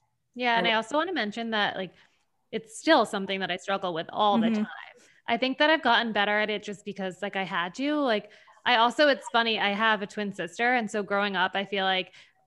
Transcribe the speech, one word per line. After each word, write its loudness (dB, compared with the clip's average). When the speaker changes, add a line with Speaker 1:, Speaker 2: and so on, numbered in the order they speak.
Speaker 1:
Yeah, 0
and 0
Speaker 2:
I -
Speaker 1:
I 2
also -2
wanna -2
mention -4
that, 0
like, -8
it's -10
still 4
something -6
that -4
I -2
struggle -4
with -4
all 4
the 2
Speaker 2:
Mm-hmm. 0
Speaker 1:
time. -2
I 0
think -2
that 4
I've 2
gotten 4
better 2
at 0
it -4
just -12
because, -8
like, -6
I -2
had -4
to. -2
Like, 0
I 4
also, 4
it's 0
funny, 2
I 0
have 2
a -4
twin -6
sister, -2
and -2
so -2
growing -2
up, 2
I -2
feel -2
like 0